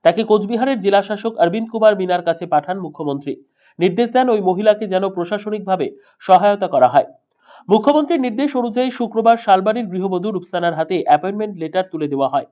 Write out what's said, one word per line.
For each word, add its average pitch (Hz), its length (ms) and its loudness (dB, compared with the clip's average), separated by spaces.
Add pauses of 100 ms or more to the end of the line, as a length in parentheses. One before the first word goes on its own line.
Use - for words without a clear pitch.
তাকে 170 200 2
কোচবিহারের 220 560 0
জেলা 196 220 2
শাসক 214 360 -6
অরবিন্দ 220 320 0
কুমার 214 260 4
মিনার 180 280 -2
কাছে 170 220 -2
পাঠান 175 340 -2
মুখ্যমন্ত্রী। 143 560 -6 (440)
নির্দেশ 196 320 0
দেন 254 180 2
ওই 214 120 0
মহিলাকে 208 460 0
যেন 190 220 -2
প্রশাসনিকভাবে 190 800 -4 (320)
সহায়তা 196 480 4
করা - 200 4
হয়। - 180 4 (640)
মুখ্যমন্ত্রীর 294 520 2
নির্দেশ 262 340 -2
অনুযায়ী 240 360 0
শুক্রবার 226 460 2
শালবাড়ির 214 500 2
গৃহবধূ 185 440 -4
রূপসানার 175 420 -4
হাতে 160 320 -2
অ্যাপয়েন্টমেন্ট 196 540 0
লেটার 160 320 -2
তুলে 156 160 -6
দেওয়া 139 200 -2
হয়। 135 240 -2